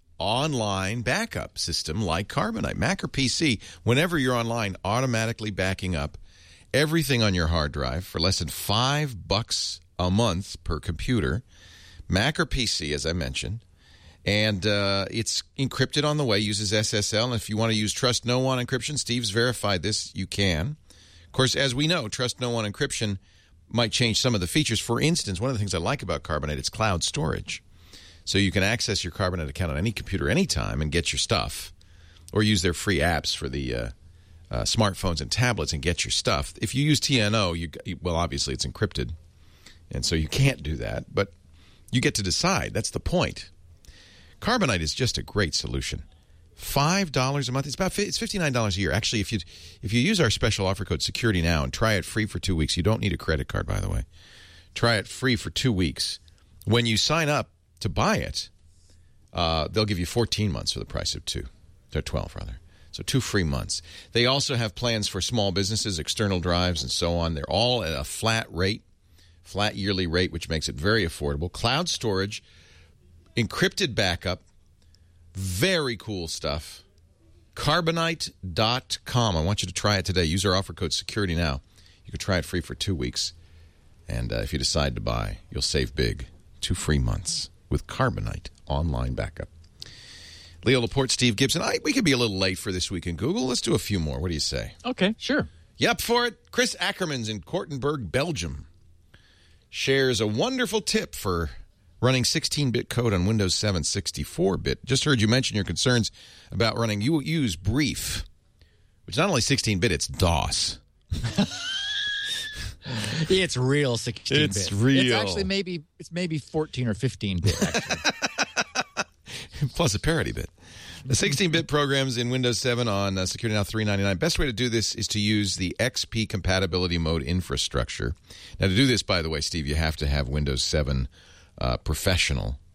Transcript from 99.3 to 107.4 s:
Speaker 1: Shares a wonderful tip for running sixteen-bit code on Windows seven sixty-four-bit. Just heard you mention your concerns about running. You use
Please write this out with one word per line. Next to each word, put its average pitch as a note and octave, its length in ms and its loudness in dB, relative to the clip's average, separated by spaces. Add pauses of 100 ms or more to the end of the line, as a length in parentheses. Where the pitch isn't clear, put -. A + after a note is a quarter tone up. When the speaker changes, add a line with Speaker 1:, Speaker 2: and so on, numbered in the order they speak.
Speaker 1:
Shares C3 500 2
a A2 60 2
wonderful A3 540 0
tip - 340 -2
for E2+ 360 -2 (520)
running B2+ 220 4
sixteen-bit - 640 0
code A#2+ 240 2
on F2 100 4
Windows G#2 300 2
seven F#2+ 300 0
sixty-four-bit. - 1000 -2
Just C3 200 2
heard C#3 160 4
you G#2+ 80 4
mention B2 260 2
your G2+ 100 0
concerns A2+ 460 2 (400)
about A2 260 0
running. G#2+ 240 0
You D3 200 2
use C3+ 360 0